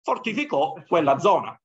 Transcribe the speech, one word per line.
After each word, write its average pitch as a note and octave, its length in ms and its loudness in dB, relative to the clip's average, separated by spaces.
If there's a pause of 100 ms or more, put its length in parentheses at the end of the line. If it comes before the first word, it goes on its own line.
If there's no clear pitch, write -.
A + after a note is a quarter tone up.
fortificò G3+ 720 -2 (160)
quella C#3+ 300 2
zona. D3 460 0